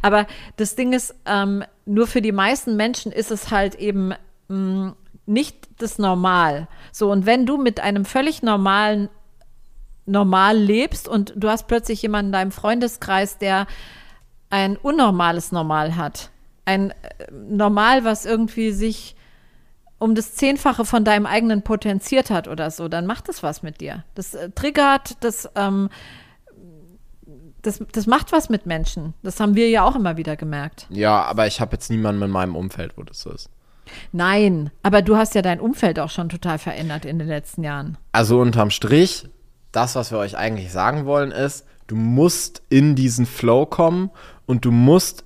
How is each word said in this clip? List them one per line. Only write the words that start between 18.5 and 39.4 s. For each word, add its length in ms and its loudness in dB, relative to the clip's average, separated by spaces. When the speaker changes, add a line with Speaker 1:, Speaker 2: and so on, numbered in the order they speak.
Speaker 1:
sich 440 -4
um 160 0
das 220 -4
Zehnfache 480 0
von 220 2
deinem 200 4
eigenen 360 0
potenziert 680 -2
hat 200 -2
oder 200 -6
so, 200 -8
dann 160 -4
macht 240 -8
das 140 -10
was 200 -6
mit 160 -14
dir. 240 -12
Das, 200 -12
äh, 180 -10
triggert, 720 0
das, 340 -6
ähm, 340 -2
das, 200 -6
das 120 -2
macht 280 0
was 160 0
mit 160 -2
Menschen. 480 -4
Das 160 -8
haben 160 4
wir 140 4
ja 160 4
auch 100 2
immer 220 -2
wieder 180 -6
gemerkt. 540 -8
Speaker 2:
Ja, 340 2
aber 240 2
ich 140 -4
habe 160 -2
jetzt 120 -10
niemanden 340 0
in 60 -2
meinem 280 -2
Umfeld, 400 -8
wo 60 -16
das 180 -18
so 100 -14
ist. 180 -16
Speaker 1:
Nein, 580 2
aber 180 6
du 140 4
hast 180 2
ja 80 2
dein 200 -2
Umfeld 360 0
auch 120 -6
schon 180 -6
total 320 -4
verändert 460 -8
in 120 -6
den 120 -4
letzten 340 -8
Jahren. 340 -8
Speaker 2:
Also 300 4
unterm 300 4
Strich, 580 2